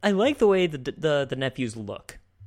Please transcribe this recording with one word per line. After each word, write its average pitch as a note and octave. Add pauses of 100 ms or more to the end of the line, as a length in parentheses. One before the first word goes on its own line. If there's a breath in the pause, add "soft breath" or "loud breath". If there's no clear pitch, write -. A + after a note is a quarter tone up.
I G#3
like A#3+
the A3+
way F#3+
the, D3+
the, C#3+
the C3
nephews B2+
look. G2+ (280)